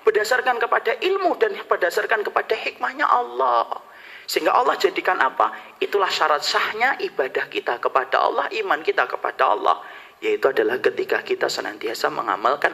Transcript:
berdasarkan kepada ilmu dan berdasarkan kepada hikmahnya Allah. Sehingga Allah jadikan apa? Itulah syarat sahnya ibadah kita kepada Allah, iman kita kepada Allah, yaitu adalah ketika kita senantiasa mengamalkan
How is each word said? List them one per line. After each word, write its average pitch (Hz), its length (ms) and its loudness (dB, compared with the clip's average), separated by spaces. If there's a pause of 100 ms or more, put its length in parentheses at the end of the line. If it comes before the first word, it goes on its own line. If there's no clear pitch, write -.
berdasarkan 240 560 2
kepada 226 400 0
ilmu 370 400 0
dan 214 160 2 (160)
berdasarkan 202 560 0
kepada - 320 -2
hikmahnya 262 480 -4
Allah. 240 720 2 (480)
Sehingga 170 320 2
Allah 247 160 2
jadikan - 480 0
apa? - 320 2 (240)
Itulah 196 320 0
syarat 151 320 2
sahnya 220 560 0
ibadah - 480 -2
kita - 320 -4
kepada - 480 2
Allah, 240 240 0
iman 196 320 -2
kita 151 240 2
kepada - 480 0
Allah, - 320 0 (320)
yaitu 107 320 2
adalah 120 320 0
ketika - 400 0
kita - 240 -2
senantiasa 110 640 -4
mengamalkan 120 640 0